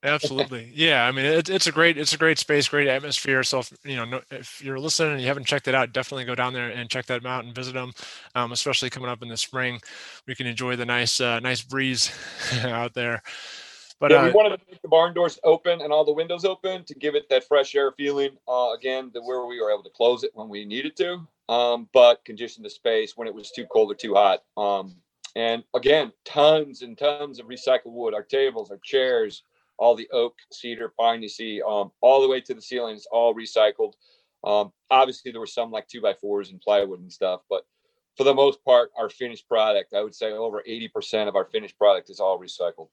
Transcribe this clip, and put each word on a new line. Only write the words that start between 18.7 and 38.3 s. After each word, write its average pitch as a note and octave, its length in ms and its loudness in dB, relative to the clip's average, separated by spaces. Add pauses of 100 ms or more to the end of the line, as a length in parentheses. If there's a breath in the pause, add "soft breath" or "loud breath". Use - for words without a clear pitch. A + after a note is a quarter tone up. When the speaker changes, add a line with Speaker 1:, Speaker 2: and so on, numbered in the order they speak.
Speaker 2:
again, C3 400 -6
the, A#2+ 100 -10
where B2 220 -4
we A#2+ 160 -10
were G#2+ 120 0
able G2+ 100 -2
to F#2 80 -20
close A#2+ 320 2
it - 120 -4
when A2 140 -14
we G#2 160 -12
needed B2 320 -8
to, F3 300 -4 (260)
um, A#2+ 400 0
but A#2+ 320 8
condition A2+ 380 -12
the G#2 80 -14
space A2 460 -2
when A#2 100 -10
it G#2 80 -10
was G#2+ 160 -16
too B2 160 -12
cold G#2+ 240 2
or G#2 60 -8
too G#2 180 -6
hot. G2 300 4 (120)
Um, G2 380 -2 (400)
and A#2 300 -2 (100)
again, C3 380 2 (120)
tons D3 580 4
and A#2 140 -16
tons D3 440 -4
of A2+ 60 -18
recycled B2 460 -2
wood, A#2 220 -6
our G#2 80 -8
tables, A#2+ 480 -2
our G2 140 -16
chairs, B2+ 580 -2 (360)
all A#2 180 4
the A2+ 160 -14
oak, A#2+ 240 0 (160)
cedar, A#2 460 -10
pine A2+ 240 2
you G#2+ 60 -12
see, G#2+ 340 -10
um, G#2 280 -2 (100)
all C3+ 220 6
the C3+ 60 4
way C3 120 0
to B2 140 -10
the A2 80 -18
ceiling A#2+ 320 -6
is G#2 160 -20
all A#2 240 4
recycled. G#2+ 600 0 (500)
Um, G#2 280 0 (180)
obviously C3 420 2
there A2+ 80 -12
were A2 60 -10
some, A#2 260 -6
like, G#2+ 160 -8
two A#2+ 120 -16
by G#2 140 0
fours G2+ 360 -6
and F#2 100 -20
plywood G2+ 400 0
and F2+ 120 -20
stuff, F#2 280 -4 (100)
but F#2+ 160 -4 (500)
for - 60 -2
the C#3 120 6